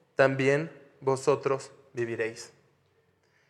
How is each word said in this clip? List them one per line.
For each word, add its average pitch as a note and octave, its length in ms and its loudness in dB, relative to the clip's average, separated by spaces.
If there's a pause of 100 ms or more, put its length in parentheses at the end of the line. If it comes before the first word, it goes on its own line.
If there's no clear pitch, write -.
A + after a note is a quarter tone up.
(160)
también C3+ 560 2 (280)
vosotros C3+ 720 0 (220)
viviréis". A2+ 600 -6 (960)